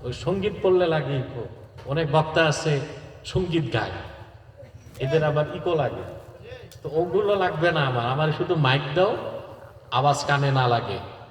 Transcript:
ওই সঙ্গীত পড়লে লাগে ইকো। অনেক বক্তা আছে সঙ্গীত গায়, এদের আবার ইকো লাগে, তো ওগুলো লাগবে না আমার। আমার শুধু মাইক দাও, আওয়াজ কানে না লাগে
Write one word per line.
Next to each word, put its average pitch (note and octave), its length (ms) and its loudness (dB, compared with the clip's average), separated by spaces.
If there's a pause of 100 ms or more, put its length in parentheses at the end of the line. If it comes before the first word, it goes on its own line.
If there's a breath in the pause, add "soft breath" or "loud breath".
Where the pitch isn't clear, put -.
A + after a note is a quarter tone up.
ওই B2 100 -6
সঙ্গীত F#3+ 400 -2 (100)
পড়লে F#3 240 6
লাগে C#3+ 300 0
ইকো। A#2+ 300 -6 (400)
অনেক D3 260 0
বক্তা D#3 320 4
আছে D3 360 2 (440)
সঙ্গীত E3 480 0
গায়, G2+ 200 -2 (1040)
এদের D3+ 260 2
আবার D3+ 320 0
ইকো F3 180 0
লাগে, A#2 280 0 (800)
তো D3+ 100 -8
ওগুলো F#3 440 2
লাগবে F3 360 2
না D3+ 140 2
আমার। A#2+ 200 0
আমার C#3+ 220 0 (100)
শুধু F3 160 0
মাইক C#3+ 280 4 (120)
দাও, F#3 220 2 (760)
আওয়াজ C#3 340 2
কানে C#3 260 2
না C3 160 4
লাগে A#2 320 0 (320)